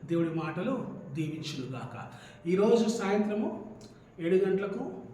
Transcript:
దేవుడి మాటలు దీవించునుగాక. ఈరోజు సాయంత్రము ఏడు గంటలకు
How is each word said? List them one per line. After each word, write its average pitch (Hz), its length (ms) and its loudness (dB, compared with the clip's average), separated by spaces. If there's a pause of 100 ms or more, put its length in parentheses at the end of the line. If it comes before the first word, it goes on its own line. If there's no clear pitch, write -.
దేవుడి 170 240 2
మాటలు 170 580 -2 (260)
దీవించునుగాక. 135 920 -6 (400)
ఈరోజు 214 420 6
సాయంత్రము 208 760 0 (540)
ఏడు 175 160 2
గంటలకు 190 560 2 (220)